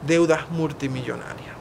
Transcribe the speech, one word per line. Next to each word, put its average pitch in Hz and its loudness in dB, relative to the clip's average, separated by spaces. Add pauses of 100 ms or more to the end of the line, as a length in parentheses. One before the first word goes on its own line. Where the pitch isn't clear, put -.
deudas 160 4
multimillonarias. 131 -4